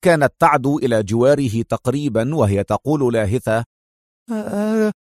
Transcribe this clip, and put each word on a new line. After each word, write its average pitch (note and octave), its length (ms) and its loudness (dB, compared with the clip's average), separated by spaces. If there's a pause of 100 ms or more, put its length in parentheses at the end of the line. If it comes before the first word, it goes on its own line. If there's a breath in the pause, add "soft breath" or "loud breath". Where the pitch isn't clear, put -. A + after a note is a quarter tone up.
كانت D3+ 360 2
تعدو D3 400 2
إلى A#2 240 0
جواره A#2 580 0
تقريبًا B2+ 720 -4
وهي G2+ 280 2
تقول B2+ 500 -2
لاهثة: A2+ 500 0 (680)
آه G#3+ 600 -2 (140)